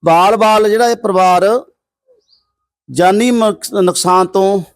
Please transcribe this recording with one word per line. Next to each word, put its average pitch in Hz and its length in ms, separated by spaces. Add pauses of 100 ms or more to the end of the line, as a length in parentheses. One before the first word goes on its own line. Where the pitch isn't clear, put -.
ਬਾਲ-ਬਾਲ 214 640
ਜਿਹੜਾ 233 200
ਇਹ 233 60
ਪਰਿਵਾਰ, 190 680 (1300)
ਜਾਨੀ 190 400
ਮਕਸ-, 214 520
ਨੁਕਸਾਨ 185 440
ਤੋਂ 190 340 (160)